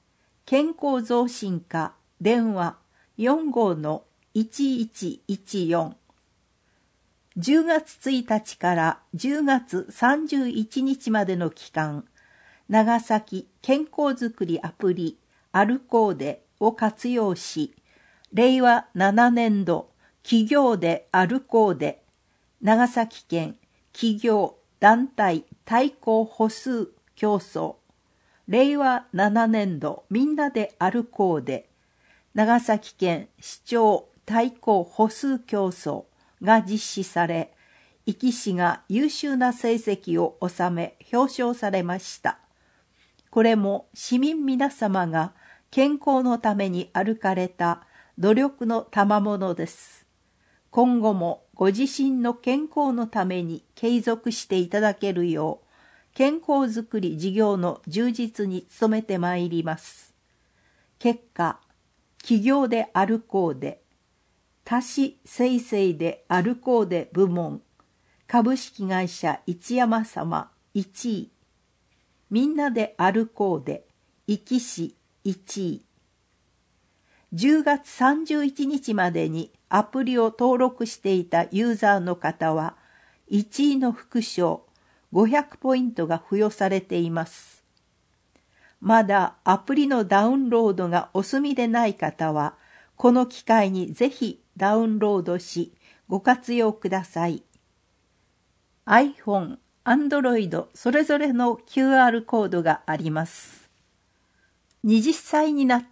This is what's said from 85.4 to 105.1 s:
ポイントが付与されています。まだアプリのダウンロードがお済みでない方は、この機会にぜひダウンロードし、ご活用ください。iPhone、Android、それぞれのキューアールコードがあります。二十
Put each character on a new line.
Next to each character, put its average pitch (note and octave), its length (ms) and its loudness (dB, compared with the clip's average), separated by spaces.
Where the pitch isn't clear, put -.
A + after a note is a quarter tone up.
ポ C4 180 0
イ B3+ 60 0
ン A#3+ 100 -2
ト E3+ 160 -4
が E3 100 0
付 G3+ 240 -2
与 G#3+ 140 0
さ F#3+ 140 0
れ F#3+ 120 0
て F3+ 180 -4
い E3+ 120 -2
ま E3 160 -4
す。 - 360 -20
ま A3 220 6
だ G3 400 2
ア G3 160 4
プ - 160 -4
リ C#4+ 120 2
の B3 180 2
ダ G3+ 200 4
ウ B3+ 100 2
ン C4+ 140 0
ロ A#3 200 4
ー F#3+ 40 2
ド F3+ 160 -2
が E3+ 240 0
お G3 100 -2
済 C4+ 160 -2
み C#4+ 160 -2
で A#3+ 120 0
な A#3 200 2
い G3+ 60 -2
方 D#3 400 -4
は、 D3+ 220 -2
こ B3 160 4
の B3 160 4
機 - 160 -20
会 G#3+ 280 4
に F3+ 220 -4
ぜ B3 160 0
ひ A#3+ 320 -8
ダ G3 180 2
ウ A3+ 120 2
ン G#3+ 120 -2
ロ G#3 200 2
ー E3+ 40 -4
ド F3 160 -4
し、 - 340 -8
ご F#3+ 140 -4
活 B3 320 0
用 A3+ 200 2
く G3 160 -8
だ F#3 140 -2
さ E3+ 240 -4
い。 E3 160 -6
iPhone、 G#3+ 720 2
Android、 B3 880 0
そ - 180 -2
れ D4+ 120 4
ぞ D4 140 2
れ D4 140 0
の A#3+ 340 0
キ - 160 -2
ュ C4 100 4
ー C4 120 6
ア B3 40 6
ー A#3 40 4
ル A3+ 120 -2
コ A3+ 200 0
ー F#3 60 -2
ド F3 140 0
が D#3 220 0
あ D#3 100 -4
り D3+ 160 -4
ま D#3+ 140 -2
す。 - 440 -18
二 A3 180 4
十 D#4 120 2